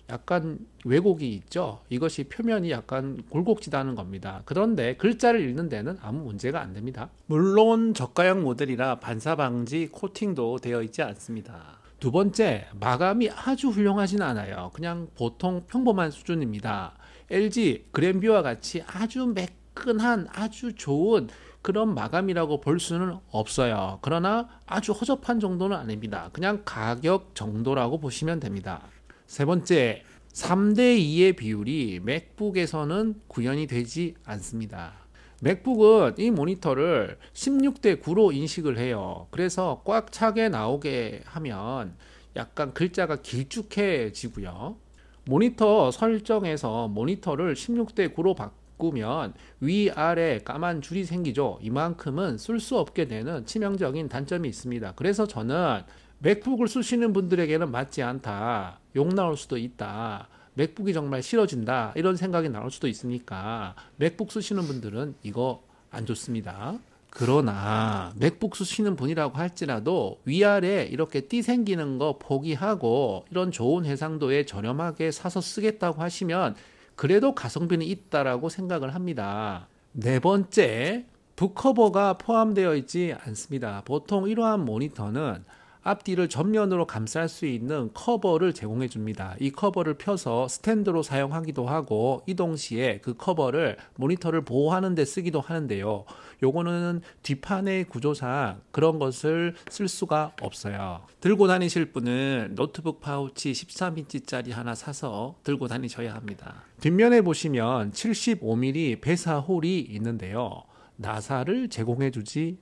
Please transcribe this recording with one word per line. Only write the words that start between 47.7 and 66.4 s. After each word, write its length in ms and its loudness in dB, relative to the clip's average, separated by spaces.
대 140 2
구로 260 2
바꾸면 1000 -4
위아래 800 2
까만 440 -4
줄이 220 -4
생기죠. 580 -2
이만큼은 760 -2
쓸 220 -2
수 180 0
없게 300 0
되는 380 -6
치명적인 640 -2
단점이 400 -4
있습니다. 480 -6
그래서 300 0
저는 560 0
맥북을 480 2
쓰시는 440 2
분들에게는 600 2
맞지 320 -4
않다, 720 -4
욕 180 2
나올 240 2
수도 200 -6
있다, 720 -8
맥북이 380 0
정말 280 -2
싫어진다, 760 0
이런 180 2
생각이 340 0
나올 220 -6
수도 160 -6
있으니까 880 -6
맥북 340 -2
쓰시는 340 -4
분들은 600 -6
이거 400 -4
안 160 -8
좋습니다. 720 -6